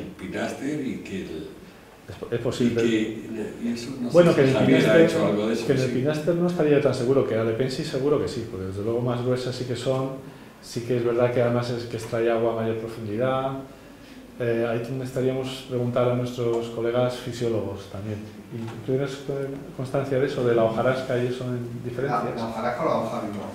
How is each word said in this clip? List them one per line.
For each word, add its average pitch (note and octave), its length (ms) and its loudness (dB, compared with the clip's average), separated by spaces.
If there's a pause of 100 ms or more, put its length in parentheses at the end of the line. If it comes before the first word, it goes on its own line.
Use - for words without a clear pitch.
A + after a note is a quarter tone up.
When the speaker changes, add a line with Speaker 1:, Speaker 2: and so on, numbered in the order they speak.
(160)
Speaker 1:
pináster B2 720 -6
y F#2+ 120 -6
que F#2+ 240 -8
el - 260 -10 (600)
Speaker 2:
Es F#2+ 60 -12
po-, - 160 -12
es A#2+ 100 -2
posible. A#2 440 2
Speaker 1:
y A#2 40 4
que, A2 800 -2
y A#2 40 0
eso - 180 -6 (100)
no B2 100 -4
Speaker 2:
Bueno, E3 220 8
Speaker 1:
sé - 40 4
Speaker 2:
que D3 60 6
en C3+ 80 8
Speaker 1:
si - 40 4
Speaker 2:
el - 60 2
Speaker 1:
Javier B2+ 180 6
ha A#2 40 6
Speaker 2:
pináster, A2+ 220 8
Speaker 1:
hecho G#2 220 2
algo G#2 220 2
de A#2 60 2
eso, - 120 -4
Speaker 2:
que C#3+ 60 4
en C3 80 4
el B2 80 2
Speaker 1:
sí. A#2+ 60 -2
Speaker 2:
pináster D3+ 420 2
no F3 100 2
estaría D3+ 340 4
tan D3 140 4
seguro, B2+ 320 4
que A2+ 80 0
alepensis A#2 540 0
seguro C3+ 340 2
que A2 60 -2
sí, G#2+ 200 -6
porque F#2+ 180 -8
desde F#2+ 180 -6
luego A#2 160 0
más A#2+ 240 0
gruesas B2+ 320 0
sí B2 80 -6
que B2 100 -4
son, C3+ 360 -2 (520)
sí - 200 -8
que B2 160 0
es A#2 60 0
verdad A#2+ 300 2
que B2+ 80 4
además A#2+ 280 2
es A#2 160 -4
que A2+ 100 -8
extrae A2+ 340 0
agua A2+ 220 2
a A2+ 100 -2
mayor A2+ 140 0
profundidad. A#2 760 -2 (880)
Eh, A#2 280 0
ahí A#2+ 120 0
donde C3 240 -6
estaríamos C3 640 -2
preguntar B2 420 2
a B2 60 2
nuestros A#2 540 -2
colegas B2 480 0
fisiólogos A2 760 -4
también. G#2 260 -6 (340)
¿Y A#2+ 60 -8 (280)
tú C3 60 0
tienes, C3+ 200 0
eh, C#3 340 -6 (300)
constancia C3+ 420 -2
de C#3 80 4
eso, - 180 -2
de A#2 120 6
la A2+ 80 6
hojarasca A#2+ 580 2
y B2 60 0
eso B2 160 -4
en B2 180 -4 (220)
diferencias? A#2+ 500 -2
Speaker 3:
¿La, A#2 80 -4
la A2+ 60 -4
hojarasca - 340 -4
o D#3 60 2
la A2+ 100 2
hoja A2+ 240 -4
viva? G#2 320 -6